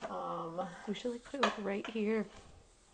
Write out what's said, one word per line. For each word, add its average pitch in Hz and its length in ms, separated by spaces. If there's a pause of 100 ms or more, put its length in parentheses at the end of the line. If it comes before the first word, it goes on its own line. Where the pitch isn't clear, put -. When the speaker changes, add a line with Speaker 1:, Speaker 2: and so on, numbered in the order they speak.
(100)
Speaker 1:
Um, 170 500 (280)
Speaker 2:
We 202 60
should, 247 180
like, 240 120
put - 160
it, - 20
like, 208 100 (100)
right 202 280
here. 220 360 (680)